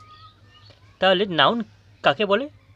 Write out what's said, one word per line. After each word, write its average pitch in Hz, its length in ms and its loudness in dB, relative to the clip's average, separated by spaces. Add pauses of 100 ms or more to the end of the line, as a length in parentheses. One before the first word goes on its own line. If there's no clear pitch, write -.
(1000)
তাহলে 190 260 0
নাউন 180 380 0 (400)
কাকে 165 220 0
বলে? 226 240 -2 (260)